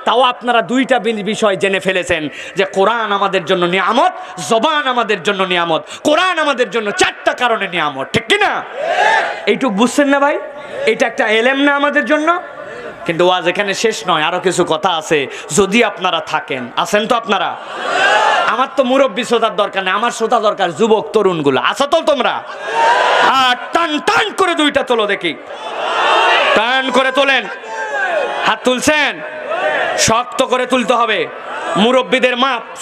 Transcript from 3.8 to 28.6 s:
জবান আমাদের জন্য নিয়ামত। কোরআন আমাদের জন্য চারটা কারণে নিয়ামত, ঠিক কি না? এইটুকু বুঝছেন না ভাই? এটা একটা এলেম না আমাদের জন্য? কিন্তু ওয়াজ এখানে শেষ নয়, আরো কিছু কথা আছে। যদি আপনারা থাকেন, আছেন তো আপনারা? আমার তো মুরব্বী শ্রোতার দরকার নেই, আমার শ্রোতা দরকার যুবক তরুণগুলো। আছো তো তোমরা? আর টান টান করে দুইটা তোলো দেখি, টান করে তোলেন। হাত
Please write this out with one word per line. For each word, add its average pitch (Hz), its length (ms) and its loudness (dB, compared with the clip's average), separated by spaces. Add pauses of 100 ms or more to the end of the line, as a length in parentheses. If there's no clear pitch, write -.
জবান 277 380 2
আমাদের 220 360 0
জন্য 196 200 0
নিয়ামত। 170 400 0 (220)
কোরআন 339 340 2
আমাদের 262 320 0
জন্য 214 200 -2
চারটা - 420 -2
কারণে 226 360 0
নিয়ামত, 147 440 -4
ঠিক - 140 -2
কি 403 120 4
না? 294 240 0 (840)
এইটুকু 240 280 0
বুঝছেন 247 340 2
না 277 120 4
ভাই? 294 180 2 (480)
এটা 220 200 2
একটা 233 220 -2
এলেম 240 320 2
না 285 140 4
আমাদের 285 300 2
জন্য? 311 380 0 (640)
কিন্তু 170 200 2
ওয়াজ 180 220 2
এখানে 190 260 0
শেষ 220 340 -2
নয়, 160 140 2
আরো 175 180 0
কিছু 175 240 2
কথা 160 260 0
আছে। 156 360 0 (300)
যদি 208 280 4
আপনারা 180 360 -2
থাকেন, 143 560 -4
আছেন 208 300 0
তো 247 80 2
আপনারা? 190 420 -2 (880)
আমার 240 300 0
তো 277 80 2
মুরব্বী 247 400 2
শ্রোতার 226 320 0
দরকার 190 280 -2
নেই, 185 100 0
আমার 226 160 0
শ্রোতা 226 300 0
দরকার 202 320 0
যুবক 214 400 2
তরুণগুলো। 160 480 2
আছো 190 260 0
তো 330 140 2
তোমরা? 240 420 0 (880)
আর 254 260 4 (160)
টান 320 260 -4
টান 403 340 0
করে 349 220 0
দুইটা 285 280 0
তোলো 233 240 0
দেখি, 180 280 -2 (1200)
টান 262 360 2
করে 262 220 2
তোলেন। 269 320 2 (1000)
হাত 220 180 0